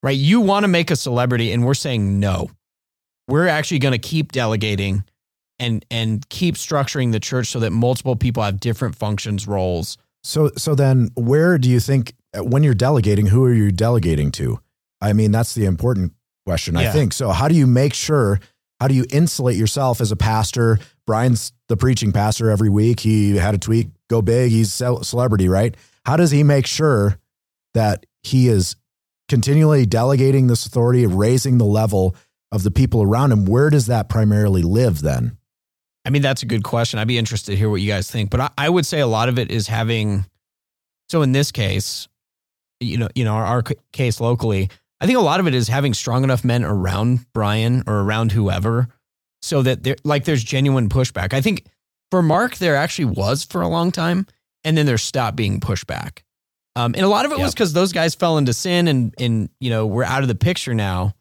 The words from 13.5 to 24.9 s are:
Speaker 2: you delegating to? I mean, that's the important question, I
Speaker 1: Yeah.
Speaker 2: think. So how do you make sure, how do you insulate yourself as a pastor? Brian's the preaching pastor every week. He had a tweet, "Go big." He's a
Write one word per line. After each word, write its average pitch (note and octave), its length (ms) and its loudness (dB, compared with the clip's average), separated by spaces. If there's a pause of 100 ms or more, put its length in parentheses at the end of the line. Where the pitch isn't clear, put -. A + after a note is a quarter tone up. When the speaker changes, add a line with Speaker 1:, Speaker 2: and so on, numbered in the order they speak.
Speaker 2:
you G#2 180 4
delegating E2+ 600 0
to? A#1+ 280 -6 (400)
I G#2 140 0
mean, G#2+ 180 2
that's A2+ 220 0
the A2 120 -2
important F#2 480 0 (340)
question, E2+ 280 -4
I E2+ 80 2
Speaker 1:
Yeah. - 80 0
Speaker 2:
think. C#3+ 220 2
So A#2+ 160 -4
how F#2+ 180 0
do D#3+ 60 4
you D3 140 4
make B2+ 260 2
sure, A2 460 0 (400)
how B2+ 80 0
do C#3 80 2
you B2+ 140 2
insulate C3+ 460 0
yourself A#2+ 460 0
as G#2 100 -2
a G#2+ 40 -2
pastor? A2 640 2 (280)
Brian's A2+ 460 0 (160)
the A2+ 80 0
preaching A#2+ 340 0
pastor G#2+ 380 0
every G#2 200 2
week. A2 300 2
He G#2 380 2
had G2+ 180 0
a - 20 -2
tweet, A2 320 -2 (200)
"Go A#2 120 0
big." A#2 300 2
He's A2+ 180 2 (120)
a B2 180 -2